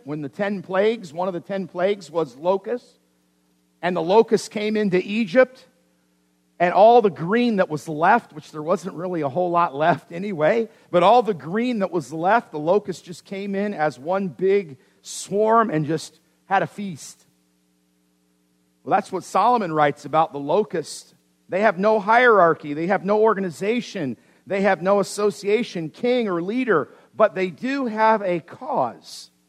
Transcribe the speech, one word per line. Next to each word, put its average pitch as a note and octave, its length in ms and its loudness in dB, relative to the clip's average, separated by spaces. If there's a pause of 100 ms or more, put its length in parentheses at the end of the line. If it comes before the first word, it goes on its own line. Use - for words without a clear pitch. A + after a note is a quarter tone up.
when D3+ 180 -8
the C#3 80 -8
ten G3+ 320 -6
plagues, F#3+ 520 -2
one F3+ 160 -4
of F#3 40 -8
the E3+ 60 -6
ten F#3+ 280 -8
plagues F3+ 440 -4
was D3+ 240 -4
locusts, F#3+ 640 -4 (840)
and F3+ 140 -2
the E3+ 60 -2
locusts G#3+ 480 2
came G#3+ 260 -4
into F#3+ 260 2
Egypt, A3 640 0 (920)
and F3 140 2
all A3 280 8
the G3+ 80 2
green G3+ 480 0
that F3 120 0
was D3+ 180 -8
left, E3 460 0
which D#3 180 -20
there D#3 100 -12
wasn't E3+ 340 -4
really F3 260 -6
a C#3 80 -2
whole F3 220 -2
lot E3+ 220 0
left D#3 380 0
anyway, F#3+ 560 -2 (240)
but F3 100 4
all A3 220 6
the G#3 100 -2
green G#3 460 -4
that F3+ 120 -4
was E3 200 -4
left, F#3 400 0
the D#3 80 -8
locusts F#3+ 420 -2
just - 220 -18
came G3 320 -8
in G3+ 180 -4
as D3+ 240 -4
one F#3 300 -4
big F3+ 500 -2 (240)
swarm A3 680 2
and D#3 160 0
just D#3 340 -6 (260)
had F#3+ 160 0
a D#3+ 60 -4
feast. - 580 -14 (1600)
Well, C3 80 -4
that's F#3+ 220 0
what F3 100 -6
Solomon G#3 480 0
writes D3 320 0
about D#3+ 300 0
the C#3+ 60 -8
locusts. D#3+ 760 -4 (340)
They F#3 140 -4
have G3 180 2
no G#3+ 220 2
hierarchy. G3 720 4
They E3 140 -4
have F#3 180 0
no G#3+ 160 2
organization. G3 960 -2 (280)
They G3 160 -4
have F#3+ 200 2
no G3 180 2
association, G3 880 -2
king, A#3+ 380 -2
or E3+ 140 -2
leader, G3+ 480 0 (260)
but G#3 200 2
they F#3+ 140 -2
do C4 360 -6
have A3 360 0
a F3 180 -2
cause. D3 920 -8 (200)